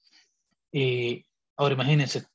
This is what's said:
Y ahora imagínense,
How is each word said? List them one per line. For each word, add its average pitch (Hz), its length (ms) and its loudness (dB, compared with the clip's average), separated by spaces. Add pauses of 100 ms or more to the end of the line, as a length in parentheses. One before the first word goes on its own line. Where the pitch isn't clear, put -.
(720)
Y 123 520 -2 (320)
ahora 143 180 0
imagínense, 135 600 0